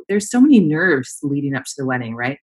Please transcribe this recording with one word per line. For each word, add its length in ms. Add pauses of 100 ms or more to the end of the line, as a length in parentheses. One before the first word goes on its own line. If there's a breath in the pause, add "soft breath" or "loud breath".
There's 200
so 120
many 180
nerves 640
leading 320
up 100
to 120
the 80
wedding, 300
right? 220 (120)